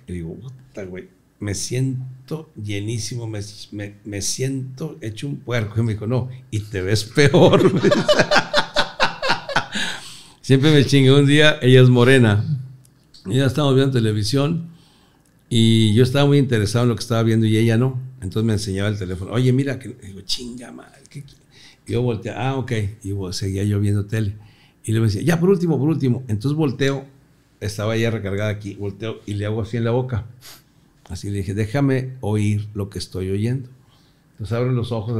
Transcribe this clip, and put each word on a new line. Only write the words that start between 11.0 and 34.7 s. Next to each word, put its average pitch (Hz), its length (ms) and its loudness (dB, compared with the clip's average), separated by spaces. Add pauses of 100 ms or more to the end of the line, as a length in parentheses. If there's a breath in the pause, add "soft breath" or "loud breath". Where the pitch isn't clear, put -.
un 143 140 6
día, 151 380 4
ella 127 180 10
es 127 80 8
morena. 120 560 6 (800)
Y 98 120 -2
ya 139 100 2
estábamos 139 280 2
viendo 135 180 4
televisión 127 760 0 (840 soft breath)
y 113 460 6
yo 120 80 6
estaba 139 240 4
muy 143 100 4
interesado 117 460 0
en 123 60 2
lo 117 60 0
que 98 60 -10
estaba 113 220 0
viendo 113 240 2
y 110 100 2
ella 113 200 2
no. 127 220 0 (220)
Entonces 101 240 -4
me 110 80 2
enseñaba 101 360 -4
el 104 100 -4
teléfono. 92 320 -8
"Oye, 127 200 2
mira", 135 280 -2
que, - 240 -14
digo, 98 180 -18
"Chinga 123 500 -10
madre, - 280 -20 (100)
¿qué 143 160 -16
qui-?". - 80 -20 (540 loud breath)
Y - 60 -6
yo 120 100 0
volteé, 117 320 -4
"Ah, 135 200 -4
ok". 123 160 -6 (320)
Y 98 100 -8
vo-, 98 200 -8
seguía 95 300 -4
yo 101 160 0
viendo 101 260 0
tele. 107 300 -4 (480 soft breath)
Y - 80 -4
le 110 80 0
decía, 110 240 0
"Ya, 165 160 2
por 170 100 2
último, 170 300 2
por 135 100 0
último". 127 380 0
Entonces 110 280 -2
volteo, 139 560 -2 (500)
estaba 104 340 -4
ella 113 160 0
recargada 101 380 -4
aquí, 101 260 -6
volteo 101 500 -10
y 104 100 -6
le 104 100 -4
hago 110 160 -4
así 110 160 -6
en 117 80 -2
la 117 60 0
boca. 127 340 -2 (840 loud breath)
Así 95 200 -10
le 101 80 -6
dije, 98 160 -6
"Déjame 131 640 -2
oír 104 540 0
lo 101 160 -6
que 92 100 -10
estoy 92 300 -8
oyendo". 110 400 -4 (640 soft breath)
Entonces 110 240 -6
abro 127 160 0